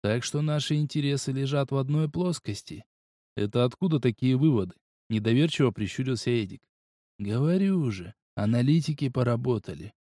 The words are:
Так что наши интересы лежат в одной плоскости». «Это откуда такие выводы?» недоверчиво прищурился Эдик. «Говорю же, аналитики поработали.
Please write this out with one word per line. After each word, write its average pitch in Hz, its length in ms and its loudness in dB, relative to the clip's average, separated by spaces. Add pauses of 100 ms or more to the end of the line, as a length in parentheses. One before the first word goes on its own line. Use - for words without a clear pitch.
Так 113 180 0
что - 180 -4
наши 151 360 0
интересы 143 560 -2
лежат 135 400 -2
в 139 40 0
одной 147 320 0
плоскости». 160 760 -6 (520)
«Это 104 280 0
откуда 156 340 0
такие 127 380 2
выводы?» 127 380 2 (340)
недоверчиво 117 640 2
прищурился 120 580 -4
Эдик. 107 320 -2 (560)
«Говорю 156 720 2
же, 95 240 -8 (220)
аналитики 135 720 2
поработали. 120 840 -2 (140)